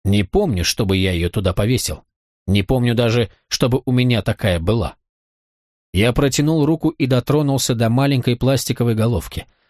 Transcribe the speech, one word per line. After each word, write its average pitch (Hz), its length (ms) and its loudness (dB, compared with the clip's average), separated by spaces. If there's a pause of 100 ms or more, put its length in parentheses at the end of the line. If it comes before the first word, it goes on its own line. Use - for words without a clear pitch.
Не 101 200 2
помню, 120 400 0
чтобы 95 320 0
я 95 160 0
ее 87 180 -2
туда 92 220 -2
повесил. 110 520 -2 (420)
Не 98 160 2
помню 120 320 0
даже, 117 360 0 (180)
чтобы 131 360 0
у 127 80 -2
меня 123 300 2
такая 98 360 -2
была. 98 380 -2 (960)
Я 110 200 2
протянул 147 520 2
руку 160 260 0
и - 160 -2
дотронулся 131 680 0
до 113 160 0
маленькой 127 460 2
пластиковой 123 580 0
головки. 110 520 -2 (240)